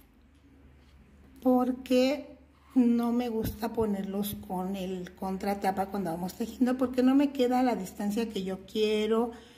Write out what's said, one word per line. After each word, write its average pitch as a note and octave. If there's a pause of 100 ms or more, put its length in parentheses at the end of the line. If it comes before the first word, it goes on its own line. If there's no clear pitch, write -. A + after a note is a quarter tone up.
(1400)
porque B3+ (380)
no A#3
me A#3+
gusta A3
ponerlos G3+ (100)
con F#3
el F#3
contratapa G3
cuando G3
vamos F3
tejiendo, A#3+
porque B3+
no C4
me C#4+
queda B3
la B3
distancia G#3
que G3
yo F#3+
quiero, G#3+ (280)